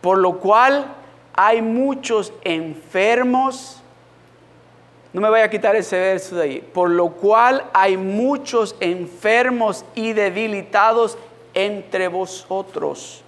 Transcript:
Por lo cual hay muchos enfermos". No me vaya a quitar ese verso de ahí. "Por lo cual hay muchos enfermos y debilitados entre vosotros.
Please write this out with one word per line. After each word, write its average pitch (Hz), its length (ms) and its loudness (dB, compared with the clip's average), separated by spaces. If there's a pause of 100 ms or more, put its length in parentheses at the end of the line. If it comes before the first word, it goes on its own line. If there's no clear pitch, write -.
Por 185 180 2
lo 185 200 2
cual 254 560 2 (400)
hay 226 280 4
muchos 240 680 -2 (100)
enfermos". 233 1400 -2 (1300)
No 185 100 -4
me 214 80 2
vaya 220 140 4
a 208 60 0
quitar 208 240 0
ese 196 220 -2
verso 185 400 -2
de 170 60 -2
ahí. 139 180 -4
"Por 180 300 -2
lo 175 200 2
cual 226 640 2
hay 190 240 2
muchos 226 840 -2
enfermos 214 1040 0 (100)
y 226 180 -4
debilitados 214 1040 0 (380)
entre 190 540 -4
vosotros. 180 1200 -8